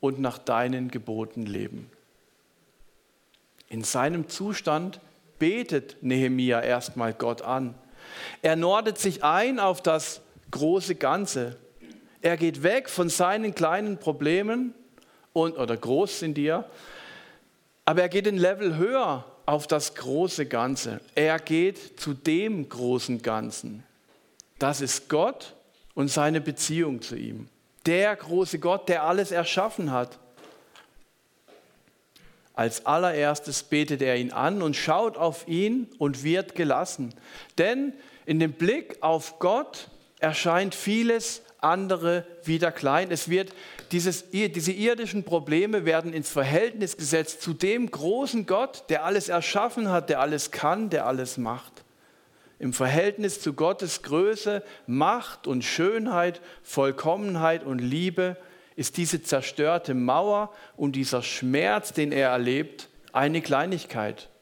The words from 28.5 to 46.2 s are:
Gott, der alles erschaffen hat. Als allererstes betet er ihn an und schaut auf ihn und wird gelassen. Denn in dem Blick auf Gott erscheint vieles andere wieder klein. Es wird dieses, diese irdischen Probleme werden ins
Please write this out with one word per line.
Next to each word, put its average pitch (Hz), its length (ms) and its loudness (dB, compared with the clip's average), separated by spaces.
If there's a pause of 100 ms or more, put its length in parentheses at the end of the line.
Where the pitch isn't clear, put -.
Gott, 185 320 0
der 165 140 2
alles 190 280 2
erschaffen 175 600 0
hat. 123 260 -2 (2500)
Als 117 320 -2
allererstes 147 760 0
betet 147 400 0
er 131 140 2
ihn 123 160 -2
an 175 320 0
und 151 120 0
schaut 190 400 0
auf 160 320 -2
ihn 214 400 0 (120)
und 139 240 -2
wird 180 320 0
gelassen. 143 580 -2 (460)
Denn 254 340 2 (320)
in 160 140 2
dem 160 140 2
Blick 214 480 0
auf 160 360 0
Gott 240 520 0 (300)
erscheint 170 540 2
vieles 226 720 0 (160)
andere 175 680 2 (180)
wieder 160 280 2
klein. 160 400 2
Es 160 160 -4
wird 185 240 0 (400)
dieses, 175 380 0
diese 190 420 0
irdischen 214 520 0
Probleme 170 600 2
werden 165 300 2
ins 156 160 -4